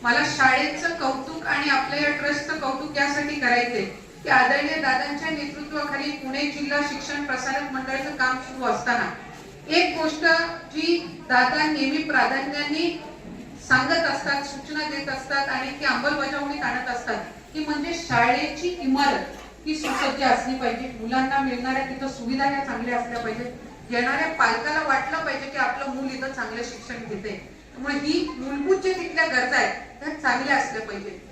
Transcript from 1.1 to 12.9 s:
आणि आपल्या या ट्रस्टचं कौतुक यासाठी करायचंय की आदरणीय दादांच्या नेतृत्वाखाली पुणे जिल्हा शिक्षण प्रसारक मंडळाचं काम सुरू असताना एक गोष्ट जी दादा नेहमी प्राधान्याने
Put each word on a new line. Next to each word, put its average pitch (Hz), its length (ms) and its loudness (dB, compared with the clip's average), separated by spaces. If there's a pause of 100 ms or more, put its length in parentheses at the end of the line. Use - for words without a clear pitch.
आणि 294 240 0
आपल्या 277 300 2
या 294 180 4
ट्रस्टचं 294 420 0
कौतुक 285 380 -2
यासाठी 294 440 0
करायचंय 240 440 2 (380)
की - 60 -4
आदरणीय 277 520 4
दादांच्या 285 480 0
नेतृत्वाखाली 294 840 -4
पुणे 277 280 -4 (100)
जिल्हा 285 280 0 (100)
शिक्षण 277 360 -6
प्रसारक 269 480 -2
मंडळाचं 269 420 -4
काम 262 220 2 (100)
सुरू 254 240 -6
असताना 240 380 0 (600)
एक 339 280 4
गोष्ट 311 280 0 (480)
जी 339 240 2 (320)
दादा 269 360 4
नेहमी 294 380 2
प्राधान्याने 285 840 2 (760)